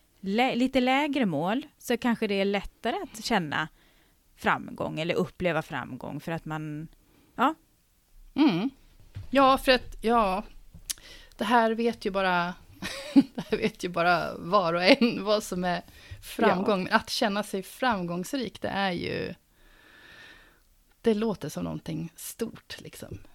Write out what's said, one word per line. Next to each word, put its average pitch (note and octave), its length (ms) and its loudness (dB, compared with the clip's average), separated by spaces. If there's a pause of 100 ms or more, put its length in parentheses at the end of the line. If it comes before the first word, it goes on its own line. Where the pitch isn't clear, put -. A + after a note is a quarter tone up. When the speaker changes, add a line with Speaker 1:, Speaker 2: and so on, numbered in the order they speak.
(200)
Speaker 1:
lä-, A3 360 0
lite B3+ 260 2
lägre C4+ 440 0
mål F3+ 420 -2 (100)
så - 200 -2
kanske A#3 300 0
det G3 140 0
är G3 40 2
lättare G3+ 580 -4
att - 220 -14
känna D#3+ 420 0 (680)
framgång - 640 -2
eller E3+ 160 -2
uppleva E3 460 0
framgång B2+ 580 -8
för E3+ 120 -8
att E3 140 -6
man... D#3 420 -8 (480)
Ja. C4+ 200 0 (800)
Speaker 2:
Mm. A#3 340 4 (600)
Ja, C4+ 280 6
för C4+ 140 2
att... - 320 0
Ja, G#3+ 400 2 (920)
det - 80 -4
här A3+ 260 4
vet A3+ 340 -2
ju G#3 60 0
bara, F3+ 420 0 (320)
<laughs> C#5 280 -10
det - 360 6
här A3 80 2
vet - 260 -2
ju F3+ 60 -4
bara E3+ 480 2
var E3+ 360 2
och F3 100 0
en A3+ 400 6
vad G#3 200 2
som F3+ 200 -6
är F3 180 -2 (400)
framgång. G3+ 580 2
Speaker 1:
Ja. F#3 60 -2
Speaker 2:
Men - 80 -2
att A3 160 2
känna G#3 340 -2
sig G3 200 -6
framgångsrik, F#3+ 1000 -4
det - 60 -6
är G3 240 -2
ju... F3 420 -4 (1700)
Det A3+ 120 4
låter G#3 360 -2
som F3+ 140 -6
någonting D#3+ 520 -8
stort, - 640 -12
liksom. - 380 -16 (160)